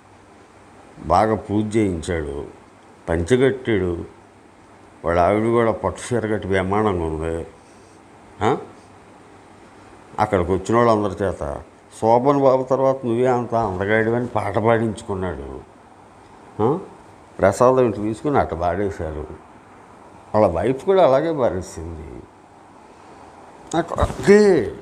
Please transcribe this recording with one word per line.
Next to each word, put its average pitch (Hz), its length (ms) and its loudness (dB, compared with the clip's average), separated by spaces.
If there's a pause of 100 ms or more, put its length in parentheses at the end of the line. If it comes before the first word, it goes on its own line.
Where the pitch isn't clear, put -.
(1040)
బాగా 98 300 4
పూజ 107 420 -2
చేయించాడు, 80 680 -4 (640)
పంచగట్టాడు. 95 960 0 (1000)
వాళ్ళ 85 140 0
ఆవిడ 104 300 2
కూడా 117 220 2
పట్టు 92 420 -4
చీర 107 200 -2
కట్టి 92 140 -6
బ్రహ్మాండంగా 95 580 0
ఉంది. 80 420 -6 (960)
ఆ? 127 160 0 (1600)
అక్కడికి 90 320 0
వచ్చిన 95 260 0
వాళ్ళందరి 107 460 2
చేత 78 400 -6 (380)
"శోభన్ 123 400 4
బాబు 131 220 4
తర్వాత 131 420 0
నువ్వే 120 200 0
అంత 120 300 0
అందగాడివని" 110 720 0
పాట 104 320 -4
పాడించుకున్నాడు. 92 1000 -2 (1040)
ఆ? 143 160 2 (600)
ప్రసాదం 123 460 4
ఇంటికి 104 180 -2
తీసుకుని 113 340 -4
అట్ట 82 160 -2
పాడేశారు. 85 760 -4 (1080)
వాళ్ళ 107 120 6
వైఫ్ 98 380 -2
కూడా 190 180 4
అలాగే 151 300 4
పాడేసింది. 85 880 -6 (1500)
నాకు 170 280 -2
అదే 196 800 4